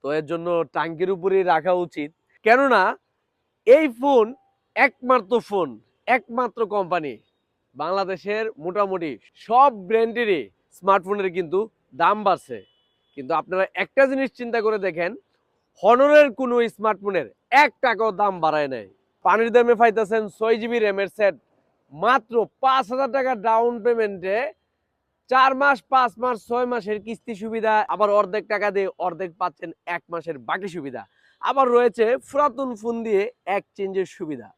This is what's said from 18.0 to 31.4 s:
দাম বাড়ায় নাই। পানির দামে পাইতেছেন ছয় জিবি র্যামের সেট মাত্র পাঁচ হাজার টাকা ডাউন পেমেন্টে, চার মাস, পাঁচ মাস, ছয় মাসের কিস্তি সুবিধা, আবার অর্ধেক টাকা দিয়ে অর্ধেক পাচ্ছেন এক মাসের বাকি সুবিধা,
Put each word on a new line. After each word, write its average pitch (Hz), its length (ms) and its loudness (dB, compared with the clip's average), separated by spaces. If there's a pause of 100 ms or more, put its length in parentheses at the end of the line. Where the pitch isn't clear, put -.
দাম 202 140 0 (100)
বাড়ায় 151 300 0
নাই। 107 120 -10 (400)
পানির 220 280 2
দামে 240 260 6
পাইতেছেন 220 420 2 (140)
ছয় 226 240 0
জিবি 233 200 -2
র্যামের 196 360 -2
সেট 202 180 2 (580)
মাত্র 226 420 -2 (280)
পাঁচ 262 300 2
হাজার 262 240 -2
টাকা 262 160 -2 (140)
ডাউন 233 280 2 (100)
পেমেন্টে, 208 540 -2 (920)
চার 262 300 4
মাস, 285 180 2 (140)
পাঁচ 254 200 2 (100)
মাস, 247 140 -2 (120)
ছয় 247 240 -2
মাসের 214 340 -6
কিস্তি 226 360 -12
সুবিধা, 220 320 -2 (200)
আবার 202 140 0 (120)
অর্ধেক 196 320 -2
টাকা 208 240 -2
দিয়ে 190 120 -2 (180)
অর্ধেক 175 240 -6 (100)
পাচ্ছেন 175 300 -8 (260)
এক 160 60 -10 (100)
মাসের 160 240 -10 (120)
বাকি 185 260 -6
সুবিধা, 135 280 -12 (400)